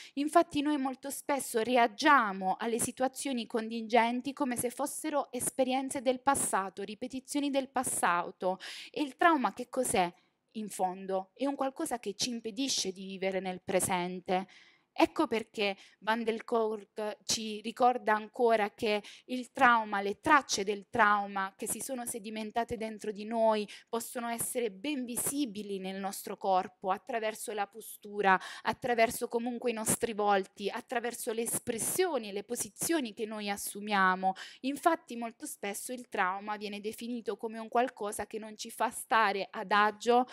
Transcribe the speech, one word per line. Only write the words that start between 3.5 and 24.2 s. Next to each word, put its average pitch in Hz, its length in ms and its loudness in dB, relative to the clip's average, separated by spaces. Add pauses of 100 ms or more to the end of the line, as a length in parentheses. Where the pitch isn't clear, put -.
come 254 220 -2
se 240 160 -2
fossero 294 600 -4
esperienze 262 680 -2
del 254 200 0
passato, 202 600 0
ripetizioni 254 680 -4
del 262 180 0
passato. 185 880 0 (320)
E - 140 -4
il 269 140 -6
trauma 294 360 4
che - 160 -10
cos'è? 196 420 2 (460)
In 214 120 -6
fondo 190 640 -4
è 254 100 -4
un 285 100 -2
qualcosa 269 440 -4
che 196 160 -6
ci - 140 -4
impedisce 226 640 -4
di 190 140 -12
vivere 190 340 -2
nel 185 220 -6
presente. 185 880 0 (520)
Ecco 320 280 2
perché 214 500 -2 (220)
Van 220 240 0
der 220 200 -2
Kolk 214 800 -2
ci 214 380 -4
ricorda 226 540 4
ancora 214 560 2
che 208 320 0 (220)
il 254 260 -6
trauma, 220 500 4
le 202 200 -4
tracce 285 420 4
del 202 260 -4
trauma 202 640 2
che 233 120 -8
si 220 120 -4
sono 240 240 -6
sedimentate 220 720 -4
dentro 214 340 -6
di 202 120 -8
noi 220 460 2 (180)
possono 233 400 -6